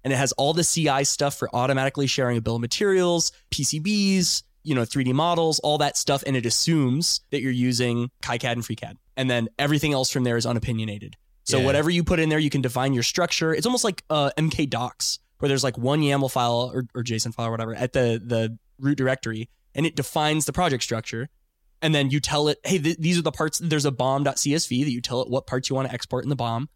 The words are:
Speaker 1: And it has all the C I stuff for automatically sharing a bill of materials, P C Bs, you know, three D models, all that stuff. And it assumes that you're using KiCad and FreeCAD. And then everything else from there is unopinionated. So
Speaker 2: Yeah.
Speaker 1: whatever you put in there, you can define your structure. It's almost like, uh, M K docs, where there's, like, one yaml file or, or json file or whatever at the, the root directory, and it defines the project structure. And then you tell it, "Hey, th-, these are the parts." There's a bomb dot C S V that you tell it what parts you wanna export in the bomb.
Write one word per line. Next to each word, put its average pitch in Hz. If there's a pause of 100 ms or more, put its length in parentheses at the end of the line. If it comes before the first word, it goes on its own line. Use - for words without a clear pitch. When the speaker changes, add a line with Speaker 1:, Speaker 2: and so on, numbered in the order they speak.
Speaker 1:
And 139
it -
has 135
all 143
the 165
C 156
I 139
stuff 143
for -
automatically 135
sharing 120
a 113
bill 117
of 117
materials, 175 (180)
P 147
C 156
Bs, 196 (200)
you 151
know, 120
three 139
D 127
models, 165
all 147
that 143
stuff. 139
And 131
it 117
assumes 143 (100)
that 143
you're 135
using 123 (120)
KiCad 120
and 117
FreeCAD. 104 (240)
And 131
then 120 (100)
everything 147
else 131
from 131
there 120
is 113
unopinionated. 110 (320)
So 135
Speaker 2:
Yeah. 127
Speaker 1:
whatever 147
you 175
put 175
in 160
there, 151
you 147
can 139
define 127
your 117
structure. 165
It's 160
almost 247
like, 202
uh, 143
M 156
K 151
docs, - (200)
where 147
there's, 139
like, 107
one 139
yaml 139
file 120
or, 131 (100)
or 120
json 117
file 117
or 113
whatever 113
at 127
the, 117
the 113 (220)
root 139
directory, 117 (240)
and 147
it 165
defines 151
the 147
project 156
structure. 117 (520)
And 156
then 139
you 147
tell 151
it, 147
"Hey, 170
th-, 165
these 170
are -
the 156
parts." -
There's 156
a 143
bomb 135
dot 143
C 143
S 165
V 127
that 147
you 120
tell 123
it -
what 131
parts 131
you 139
wanna 131
export -
in 139
the 143
bomb. 120